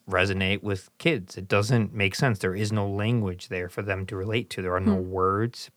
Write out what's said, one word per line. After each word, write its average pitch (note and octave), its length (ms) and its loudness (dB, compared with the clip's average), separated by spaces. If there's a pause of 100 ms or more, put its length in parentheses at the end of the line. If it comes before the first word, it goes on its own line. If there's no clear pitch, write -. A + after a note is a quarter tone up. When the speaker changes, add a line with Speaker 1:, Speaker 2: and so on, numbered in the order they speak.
Speaker 1:
resonate F#2+ 540 2
with G2+ 380 -4
kids. B2+ 360 -2
It F#2+ 120 -10
doesn't G#2+ 480 2
make G2 180 2
sense. B2 240 2
There F#2 160 -2
is G#2 180 -2
no G#2 160 0
language G#2 600 0
there F2+ 220 -6
for - 120 -6
them G2 240 -2
to G2+ 100 -8
relate G#2+ 360 -2
to. G2 100 -6
There F2+ 140 0
are F#2 40 2
no F#2+ 180 4
Speaker 2:
Hmm. F#2 120 -4
Speaker 1:
words, F#2+ 680 0